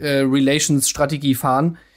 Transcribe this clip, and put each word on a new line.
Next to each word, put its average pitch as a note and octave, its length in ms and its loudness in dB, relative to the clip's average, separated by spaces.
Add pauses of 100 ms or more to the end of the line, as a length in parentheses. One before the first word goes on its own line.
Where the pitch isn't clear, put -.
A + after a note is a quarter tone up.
äh, C#3 200 0
Relations C#3 680 2
Strategie C#3+ 460 -2
fahren. C#3+ 420 0 (200)